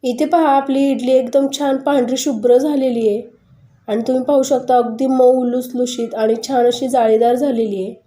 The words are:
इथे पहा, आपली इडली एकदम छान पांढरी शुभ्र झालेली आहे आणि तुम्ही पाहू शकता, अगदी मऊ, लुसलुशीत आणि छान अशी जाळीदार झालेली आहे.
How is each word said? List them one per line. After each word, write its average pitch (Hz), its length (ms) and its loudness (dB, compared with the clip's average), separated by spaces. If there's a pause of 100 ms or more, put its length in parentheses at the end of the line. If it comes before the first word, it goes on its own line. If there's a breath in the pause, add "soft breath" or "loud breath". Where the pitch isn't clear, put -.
इथे 247 160 0
पहा, 330 220 2
आपली 277 440 2
इडली 247 200 -2
एकदम 262 360 2 (120)
छान 269 180 -2
पांढरी 262 400 -2
शुभ्र 247 400 0
झालेली 262 520 0
आहे 214 120 -2 (640)
आणि 220 140 -2
तुम्ही 254 220 -2
पाहू 277 200 2
शकता, 254 340 0
अगदी 233 300 0
मऊ, 254 360 4
लुसलुशीत 247 720 -4
आणि 220 180 0 (140)
छान 247 180 2
अशी 247 220 0
जाळीदार 233 480 2
झालेली 226 480 -2
आहे. 220 100 -10 (140)